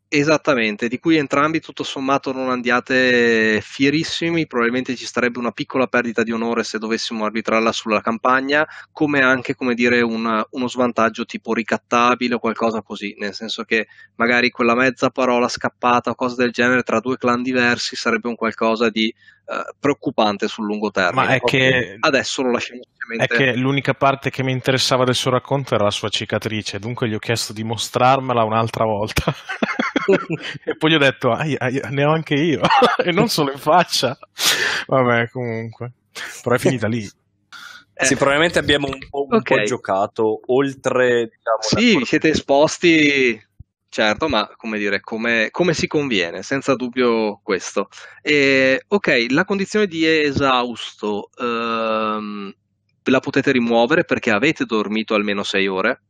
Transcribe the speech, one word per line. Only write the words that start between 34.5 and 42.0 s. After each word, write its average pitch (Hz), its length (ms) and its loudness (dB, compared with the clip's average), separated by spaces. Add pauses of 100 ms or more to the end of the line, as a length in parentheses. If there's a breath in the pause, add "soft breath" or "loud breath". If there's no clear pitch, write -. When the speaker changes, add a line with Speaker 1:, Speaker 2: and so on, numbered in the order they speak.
Speaker 2:
Vabbè, 123 420 2
comunque. 117 640 -8 (500 loud breath)
Però 120 140 2
è - 20 2
finita 123 300 0
lì. 110 200 -4 (840 loud breath)
Speaker 1:
Eh. 170 120 -2
Speaker 3:
Sì, 156 100 4
probabilmente 147 420 2
abbiamo 143 300 2
un 135 100 -6 (120)
po', 143 200 -6
un 233 80 0
Speaker 1:
Ok. 214 60 0
Speaker 3:
po' - 200 2
giocato 107 840 -2
oltre, 127 840 0
diciamo, 113 300 -4 (220)
Speaker 1:
Sì, 233 120 6
Speaker 3:
la 160 60 4
Speaker 1:
vi 123 60 -2